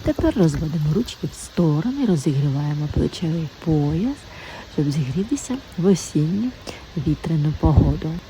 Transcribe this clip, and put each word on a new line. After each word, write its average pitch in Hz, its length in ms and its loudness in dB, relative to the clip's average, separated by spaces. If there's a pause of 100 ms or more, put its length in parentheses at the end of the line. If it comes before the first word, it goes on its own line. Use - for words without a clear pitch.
Тепер 311 340 2
розводимо 156 580 2
ручки 208 320 -4
в - 60 -6
сторони, 180 720 0
розігріваємо 147 880 0
плечовий 156 540 -2 (180)
пояс, 160 520 0 (560)
щоб 147 180 0
зігрітися 165 680 -2 (200)
в 170 80 0
осінню 190 680 2 (560)
вітряну 156 520 0
погоду. 151 520 4 (180)